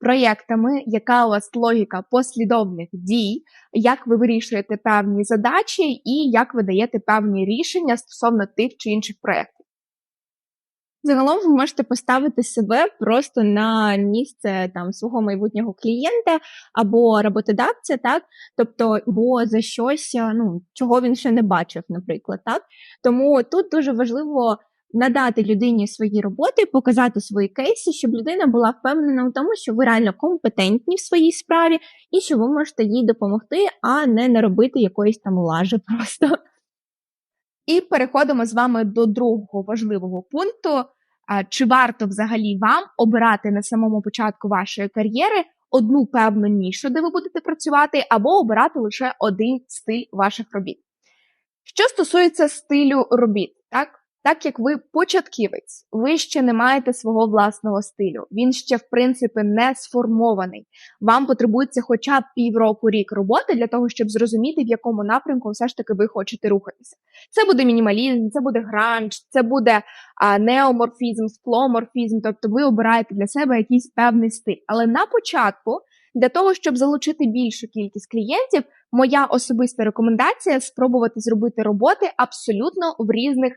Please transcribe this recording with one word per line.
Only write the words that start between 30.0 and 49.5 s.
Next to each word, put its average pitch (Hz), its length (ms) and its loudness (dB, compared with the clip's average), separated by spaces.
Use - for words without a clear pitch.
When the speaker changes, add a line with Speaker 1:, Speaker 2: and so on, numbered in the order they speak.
Speaker 2:
компетентні 269 800 -2
в - 40 -4
своїй 339 320 2
справі 330 460 0
і 370 100 0
що 294 180 -2
ви 226 100 0
можете 294 360 -2
їй 220 220 0
допомогти, 226 600 0
а 277 240 0
не 240 220 2
наробити 226 520 2
якоїсь 208 380 0
там 190 200 -2
лажи 175 400 0
<laughs> - 80 -16
просто. 233 520 -2
Speaker 1:
І 339 140 2
переходимо 262 640 0
з 220 80 -6
вами 233 300 2
до 226 220 0
другого 214 560 -2
важливого 196 600 -4
пункту. 311 600 -4
А, 202 160 -2
чи - 200 -2
варто 240 420 2
взагалі 208 520 -4
вам 254 260 2
обирати 226 540 2
на 202 120 -2
самому 220 400 -2
початку 214 460 -6
вашої 196 400 -4
кар'єри 302 560 -2
одну 254 360 2
певну 220 400 2
нішу, 202 440 -2
де 294 100 -2
ви 330 100 -2
будете 349 300 -6
працювати, 294 720 0
або 226 200 2
обирати 277 500 2
лише 226 400 -4
один 220 480 -2